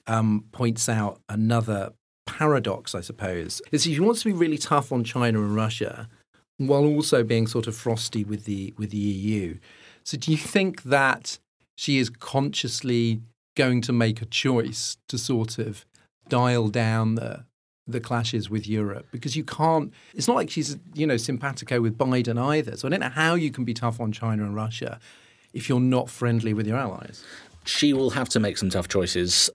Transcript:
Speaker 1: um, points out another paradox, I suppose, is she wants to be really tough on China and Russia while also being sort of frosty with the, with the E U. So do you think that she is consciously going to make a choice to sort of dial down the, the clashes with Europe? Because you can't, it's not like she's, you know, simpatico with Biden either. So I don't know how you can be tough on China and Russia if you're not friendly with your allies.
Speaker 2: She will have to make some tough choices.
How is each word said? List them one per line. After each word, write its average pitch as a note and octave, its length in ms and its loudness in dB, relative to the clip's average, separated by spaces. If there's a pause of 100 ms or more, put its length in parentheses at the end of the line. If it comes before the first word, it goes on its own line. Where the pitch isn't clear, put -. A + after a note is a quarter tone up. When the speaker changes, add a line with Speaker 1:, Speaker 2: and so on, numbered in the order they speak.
Speaker 1:
um, A2 440 2
points A#2 360 -2
out G#2+ 320 -2 (100)
another A2 640 0 (340)
paradox, C3+ 680 0
I F2+ 60 -6
suppose, F2+ 580 -6 (120)
is D3 120 2
she D#3 160 0
wants A3+ 220 4
to A3 80 0
be G3+ 40 2
really E3 260 2
tough - 320 0
on B2 120 0
China A#2 360 2
and G#2 160 0
Russia A2 540 -2 (480)
while C#3 280 4
also D3 380 4
being A2+ 240 4
sort A2+ 200 -2
of A2 80 -6
frosty A2+ 480 -2
with G#2 220 -6
the, G2 320 -6
with G#2+ 140 -4
the G#2+ 120 -2
E G#2 80 0 (300)
U. E2+ 180 -6 (440)
So - 140 -6
do B2+ 140 -4
you D#3 60 4
think F#3+ 460 0
that C3+ 560 2 (360)
she C#3 220 0
is B2 140 2
consciously A#2+ 1080 -2 (340)
going B2+ 260 4
to B2 120 -2
make A2+ 280 2
a A2 40 -8
choice A#2+ 720 -2 (120)
to C3 80 -4
sort A2+ 400 -2
of A2 280 -8 (440)
dial A#2+ 400 4
down A2+ 460 2
the, - 300 -6 (420)
the A#2+ 120 -4
clashes A2+ 500 -2
with G#2+ 180 -4
Europe? G#2 440 -4
Because B2 240 -6
you D3+ 80 -4
can't, D#3+ 480 0 (220)
it's - 140 -2
not A#3+ 80 4
like C4 160 0
she's, D3 260 -4 (160)
you D3+ 140 0
know, C3 100 2
simpatico B2+ 640 -2
with A2+ 160 0
Biden B2 420 2
either. D3 380 0
So C3+ 100 -6
I C3+ 40 0
don't F#3+ 80 0
know B2+ 100 -2
how D#3 240 2
you E3 160 2
can B2 160 -4
be A#2+ 80 -2
tough A#2 260 -2
on A2 120 -2
China G#2+ 320 -2
and G2+ 120 -4
Russia A2+ 440 -6 (540)
if - 160 -8
you're B2+ 100 4
not B2+ 300 4
friendly A#2 440 0
with G#2+ 140 0
your A2+ 100 0
allies. - 460 -8 (420)
Speaker 2:
She - 280 2
will C3 180 2
have C3 180 0
to B2 100 4
make G2+ 180 0
some F#2+ 120 0
tough F2+ 180 0
choices. F2+ 680 2